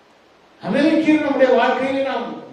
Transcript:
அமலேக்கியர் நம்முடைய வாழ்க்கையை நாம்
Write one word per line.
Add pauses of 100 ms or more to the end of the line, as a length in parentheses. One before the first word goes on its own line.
(640)
அமலேக்கியர்
நம்முடைய
வாழ்க்கையை
நாம் (200)